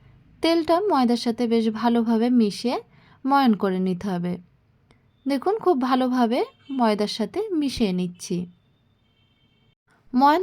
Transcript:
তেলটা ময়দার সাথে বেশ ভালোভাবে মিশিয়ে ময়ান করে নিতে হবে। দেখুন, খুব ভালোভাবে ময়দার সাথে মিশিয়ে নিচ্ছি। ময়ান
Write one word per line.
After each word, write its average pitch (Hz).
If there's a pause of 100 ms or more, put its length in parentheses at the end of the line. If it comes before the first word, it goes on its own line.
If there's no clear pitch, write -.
(440)
তেলটা 330 (160)
ময়দার 240
সাথে 233
বেশ 226
ভালোভাবে 233
মিশিয়ে 240 (480)
ময়ান 269
করে 185
নিতে 185
হবে। 180 (920)
দেখুন, 277
খুব 359
ভালোভাবে 254 (320)
ময়দার 214
সাথে 220 (200)
মিশিয়ে 247
নিচ্ছি। 180 (1800)
ময়ান 285